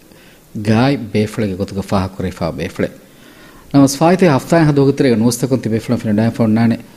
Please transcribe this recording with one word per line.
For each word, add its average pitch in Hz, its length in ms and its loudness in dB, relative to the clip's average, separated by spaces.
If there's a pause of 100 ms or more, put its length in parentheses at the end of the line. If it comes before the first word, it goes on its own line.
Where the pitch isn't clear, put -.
(640)
ಗಾಯ್ 117 360 2
ಬೇಫ್ಳೆಗೆ 107 560 -4
ಗೊತ್ತುಗ 95 260 -6
ಫಾಹ 95 260 -2
ಕುರೆ 95 240 -8
ಫಾ 87 200 -6
ಬೇಫ್ಳೆ. 85 400 -6 (840)
ನಮಸ್ 139 220 4
ಫಾಯ್ತೆ 180 320 4
ಹಫ್ತಾಯ 160 340 2
ಹದು 147 180 2
ಹೋಗುತ್ತಿರೆಗ 139 340 2
ನೋಸ್ತಕೊಂತಿ 120 540 0
ಬೇಫ್ಳೆ 110 280 -2
ಫಿನ 107 200 -2
ಡೈ 113 140 2
ಫೋನ್ 113 240 0
ನಾನೆ 113 220 2 (200)